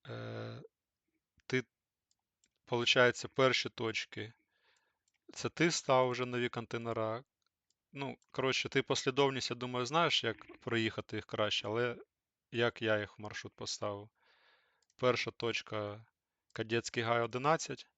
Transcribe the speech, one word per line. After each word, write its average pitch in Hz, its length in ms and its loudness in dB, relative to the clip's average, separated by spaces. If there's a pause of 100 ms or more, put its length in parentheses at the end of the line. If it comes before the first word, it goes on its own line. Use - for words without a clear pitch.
Е, 113 560 -10 (840)
ти, 131 160 0 (1000)
получається, 120 640 4
перші 131 420 2
точки. 113 640 -6 (1000)
Це - 160 -6
ти 165 220 2
став 131 380 4
вже 123 160 -2
нові 123 240 -2
контейнера. 117 760 -4 (680)
Ну, 135 260 -8 (140)
коротше, 131 380 0
ти 135 120 2
послідовність, 135 680 0
я 135 60 -4
думаю, 123 300 -4
знаєш, 156 380 2
як - 360 -6
проїхати 113 560 -2
їх 104 100 -6
краще, 107 420 -2
але 117 300 -2 (540)
як 117 300 0
я 110 180 4
їх 104 200 -8
в - 20 -14
маршрут 104 320 -10
поставив. 104 560 -6 (880)
Перша 120 360 2
точка 110 720 -6 (460)
Кадетський 113 520 -2
гай 117 180 2
одинадцять. 131 680 0 (100)